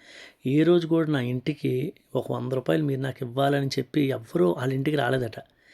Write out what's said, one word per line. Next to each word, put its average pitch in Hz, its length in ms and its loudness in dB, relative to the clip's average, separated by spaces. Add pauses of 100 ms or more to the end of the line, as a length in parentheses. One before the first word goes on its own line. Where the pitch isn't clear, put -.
(480)
"ఏ 147 160 4
రోజు 165 240 4
కూడా 160 240 2
నా 143 80 2
ఇంటికి 127 760 -2 (220)
ఒక 127 160 -2
వంద 123 200 -4
రూపాయలు 156 320 0
మీరు 135 180 -2
నాకు 135 220 -6
ఇవ్వాలని 139 440 0
చెప్పి 139 340 -2
ఎవ్వరూ 143 560 0
వాళ్ళ 131 160 -2
ఇంటికి 139 240 0
రాలేదట." 127 420 0 (340)